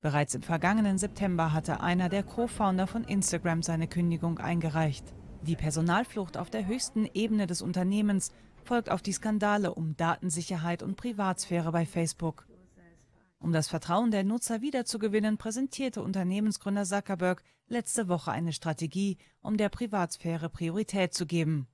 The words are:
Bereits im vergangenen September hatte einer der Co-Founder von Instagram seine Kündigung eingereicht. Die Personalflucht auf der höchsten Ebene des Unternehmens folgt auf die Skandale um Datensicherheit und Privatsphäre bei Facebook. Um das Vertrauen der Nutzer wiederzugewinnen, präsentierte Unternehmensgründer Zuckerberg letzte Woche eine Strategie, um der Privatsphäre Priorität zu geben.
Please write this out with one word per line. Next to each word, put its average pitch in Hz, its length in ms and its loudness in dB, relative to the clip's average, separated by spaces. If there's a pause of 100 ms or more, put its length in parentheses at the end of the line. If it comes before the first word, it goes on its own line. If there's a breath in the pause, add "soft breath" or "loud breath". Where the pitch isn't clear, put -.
Bereits 147 340 2
im 120 80 -4
vergangenen 190 560 2
September 180 540 0
hatte 156 280 0
einer 175 280 2
der 196 140 0
Co-Founder 196 640 0
von 233 180 -4
Instagram 170 580 0
seine 165 260 0
Kündigung 170 500 0
eingereicht. 160 760 0 (280)
Die 156 140 0
Personalflucht 170 800 0
auf - 140 -6
der 220 160 -4
höchsten 220 480 -2
Ebene 214 320 2
des 170 160 -2
Unternehmens 190 680 2 (320 loud breath)
folgt 240 280 0
auf 180 120 0
die 196 100 -2
Skandale 208 600 2
um 160 220 -2
Datensicherheit 170 840 -2
und 196 140 -4
Privatsphäre 185 760 0
bei 170 140 4
Facebook. 165 600 -2 (920)
Um 165 120 0
das 160 160 2
Vertrauen 185 420 2
der 196 140 2
Nutzer 220 360 0
wiederzugewinnen, 220 800 0
präsentierte 240 640 -4
Unternehmensgründer 196 840 0
Zuckerberg 180 580 0 (240 soft breath)
letzte 233 420 -2
Woche 170 220 0
eine 156 220 0
Strategie, 170 640 -2 (240 soft breath)
um 214 160 -2
der 208 120 2
Privatsphäre 175 800 -2
Priorität 180 680 0
zu 180 100 -2
geben. 156 500 0